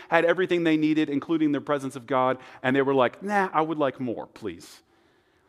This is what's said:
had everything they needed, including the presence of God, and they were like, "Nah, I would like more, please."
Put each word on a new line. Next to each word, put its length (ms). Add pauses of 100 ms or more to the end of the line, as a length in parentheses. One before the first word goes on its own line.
had 160
everything 380
they 140
needed, 340
including 400
the 100
presence 360
of 100
God, 320 (240)
and 140
they 60
were 120
like, 300
"Nah, 280
I 80
would 180
like 200
more, 280
please." 560 (680)